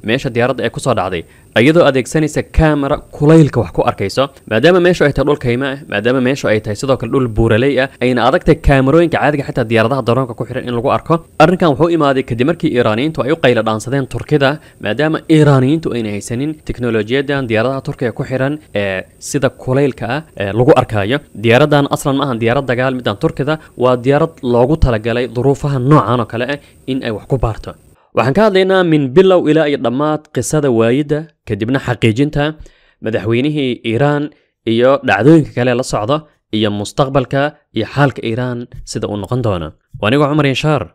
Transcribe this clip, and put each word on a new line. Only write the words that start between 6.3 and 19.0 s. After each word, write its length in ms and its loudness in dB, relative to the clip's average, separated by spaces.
ay 120 2
tahay 160 -6
sidoo 200 -2
kale 140 -6
dhul 180 0
buuraley 520 2
ah, 80 -2
ayna 260 0
adag 180 4
tahay 180 2
kaamerooyinka 560 4
caadiga 260 0
xitaa 200 -4
diyaaradaha 380 0
daroonka 320 -2
ku 120 -8
xiran 220 -10
in 80 -6
lagu 160 -2
arko. 220 0
Arrinkan 320 4
wuxuu 200 0
imaaday 320 2
kadib 240 -2
markii 240 -2
Iiraaniyiintu 520 -2
ay 100 -2
u 40 0
qaylo 260 2
dhaansadeen 440 -4
Turkida, 440 0
maadaama 460 -2
Iiraaniyiintu 680 4
ayna 180 -4
haysanin 440 -6
teknolojiyaddan 840 -4
diyaaradaha 340 -2
Turkiga 300 -6
ku 100 -8
xiran 320 -4
ee 320 -4